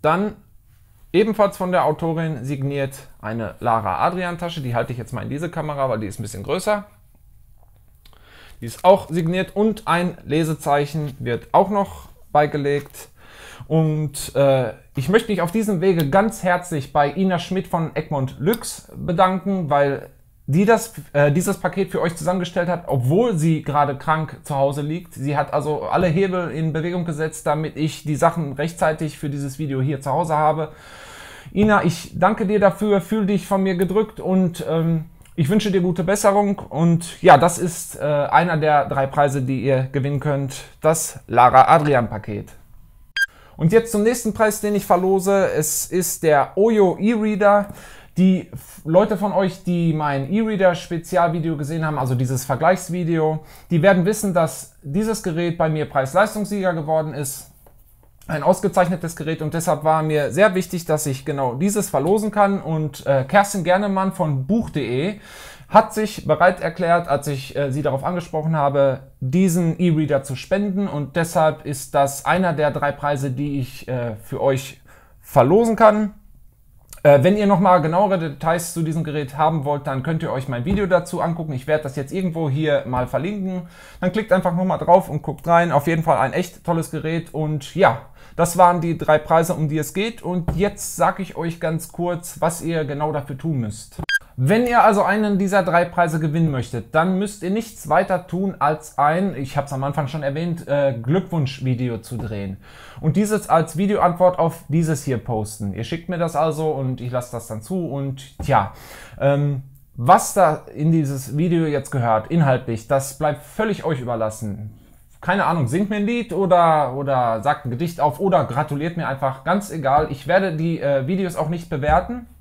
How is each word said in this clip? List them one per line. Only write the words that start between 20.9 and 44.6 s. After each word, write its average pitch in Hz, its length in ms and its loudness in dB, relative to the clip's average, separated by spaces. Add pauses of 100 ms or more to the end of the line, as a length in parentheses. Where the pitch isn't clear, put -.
äh, 143 180 4
dieses 180 280 0
Paket 185 340 -4
für 175 100 -2
euch 165 140 -2
zusammengestellt 175 540 -2
hat, 170 180 -4
obwohl 160 500 2
sie 156 260 0
gerade 139 340 0
krank 156 460 -2
zu 147 120 -6
Hause 139 260 0
liegt. 165 320 -8
Sie 139 240 -4
hat - 160 -2
also 147 300 -2
alle 175 240 0
Hebel 180 440 0
in 160 200 -4
Bewegung 175 320 -4
gesetzt, 156 420 -6
damit 151 300 -2
ich 147 300 -4
die 147 100 -2
Sachen 151 380 0
rechtzeitig 156 680 -4
für 151 100 -6
dieses 139 300 -8
Video 135 220 -4
hier 135 180 -2
zu 139 100 -8
Hause 160 280 0
habe. 156 340 0 (840)
Ina, 208 300 4
ich - 340 -2
danke 208 300 2
dir 208 140 2
dafür, 202 400 4
fühl 214 240 -2
dich 196 200 0
von 196 160 0
mir 190 140 0
gedrückt 190 460 0
und, 185 480 0
ähm, 165 360 0 (300)
ich 147 140 0
wünsche 208 200 2
dir 185 120 2
gute 180 240 0
Besserung. 202 520 2
Und 170 640 0
ja, 165 160 10
das 170 200 4
ist, - 420 -6
äh, - 40 -6
einer 151 520 2
der 151 300 2
drei 135 200 -2
Preise, 139 360 0
die 127 240 -2
ihr 131 260 2
gewinnen 143 300 -2
könnt, 139 340 -4 (240)
das - 480 0
Lara 123 400 6
Adrian 143 420 4
Paket. 104 440 -10 (1040)
Und 165 160 2
jetzt 226 180 4
zum 208 120 2
nächsten 226 300 0
Preis, 214 280 2